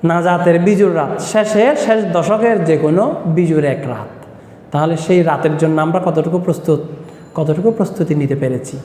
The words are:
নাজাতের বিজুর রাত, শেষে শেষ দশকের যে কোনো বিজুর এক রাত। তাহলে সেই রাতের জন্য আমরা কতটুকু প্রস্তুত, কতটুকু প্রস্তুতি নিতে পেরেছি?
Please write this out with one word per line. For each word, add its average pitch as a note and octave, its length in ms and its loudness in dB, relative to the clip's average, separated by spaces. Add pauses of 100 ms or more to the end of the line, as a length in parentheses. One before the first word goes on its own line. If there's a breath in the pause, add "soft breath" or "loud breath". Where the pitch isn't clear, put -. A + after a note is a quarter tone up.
নাজাতের E3+ 540 2
বিজুর F#3+ 380 2
রাত, C#3+ 240 -4
শেষে G#3+ 560 2
শেষ A3 360 0
দশকের G3+ 520 2
যে D#3+ 120 2
কোনো E3+ 380 2 (120)
বিজুর D#3+ 380 2
এক C3+ 240 -2
রাত। A2 380 -12 (440 loud breath)
তাহলে D#3+ 260 0
সেই F3+ 260 2
রাতের D#3 360 0
জন্য D#3 220 2
আমরা E3 240 0
কতটুকু D#3+ 340 0
প্রস্তুত, D#3+ 420 0 (540 loud breath)
কতটুকু D#3+ 360 0
প্রস্তুতি D#3 440 -2
নিতে C#3 200 0
পেরেছি? C3 500 -6